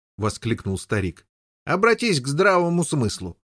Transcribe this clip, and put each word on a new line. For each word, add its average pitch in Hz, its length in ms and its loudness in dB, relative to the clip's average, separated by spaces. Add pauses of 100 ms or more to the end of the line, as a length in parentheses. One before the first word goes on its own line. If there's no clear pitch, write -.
(180)
воскликнул 104 600 -4
старик. 95 480 -4 (400)
«Обратись 208 560 2
к 123 60 -8
здравому 175 560 2
смыслу. 104 640 -4